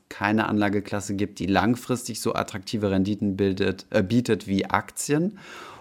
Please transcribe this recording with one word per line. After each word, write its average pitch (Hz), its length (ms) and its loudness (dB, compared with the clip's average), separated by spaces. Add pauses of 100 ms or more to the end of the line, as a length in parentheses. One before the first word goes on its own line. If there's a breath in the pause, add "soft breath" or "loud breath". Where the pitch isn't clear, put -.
keine 107 400 0
Anlageklasse 104 680 -2
gibt, 87 240 -4
die 87 80 -2
langfristig 117 760 0
so - 120 0
attraktive 104 580 -2
Renditen 98 440 2
bildet, 95 540 0
äh, 107 120 4
bietet 110 460 2
wie 98 180 0
Aktien. 151 760 -2 (420 loud breath)